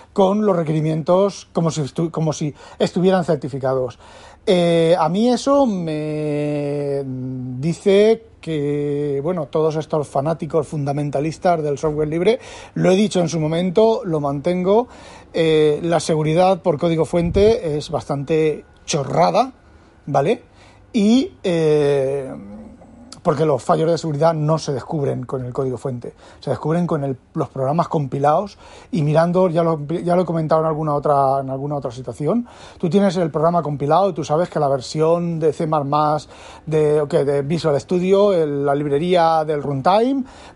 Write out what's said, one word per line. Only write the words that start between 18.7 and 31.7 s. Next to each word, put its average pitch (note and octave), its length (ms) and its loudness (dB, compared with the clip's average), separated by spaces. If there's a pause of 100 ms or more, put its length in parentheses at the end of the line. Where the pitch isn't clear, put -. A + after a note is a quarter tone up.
chorrada, F3 680 0 (540)
¿vale? C#3+ 360 0 (500)
Y, B3 420 2 (100)
eh, C#3+ 920 0 (880)
porque D#3 240 0
los C#3 160 0
fallos D#3+ 260 0
de E3+ 100 0
seguridad E3 360 0
no D#3 240 0
se D3+ 140 -6
descubren C3 500 -4
con C3 220 -6
el B2 80 -8
código C3 260 -4
fuente, B2 340 -8 (280)
se C#3+ 100 -6
descubren D#3+ 380 -2
con D#3 160 -2
el, C3+ 120 -4 (180)
los D#3 160 -4
programas C#3 360 -2
compilados D3 720 0 (320)
y E3+ 120 -2
mirando, E3+ 460 2
ya E3 140 0
lo, D#3+ 240 0
ya E3+ 300 -2
lo F3+ 60 4
he - 20 -2
comentado D#3+ 380 0
en D#3+ 40 0
alguna D#3 300 -2
otra, C#3 420 2
en C3+ 100 -6
alguna C#3 280 -6